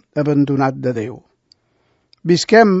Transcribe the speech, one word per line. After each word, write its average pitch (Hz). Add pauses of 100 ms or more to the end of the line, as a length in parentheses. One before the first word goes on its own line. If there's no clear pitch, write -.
(180)
abandonat 139
de 123
Déu. 113 (1040)
Visquem 196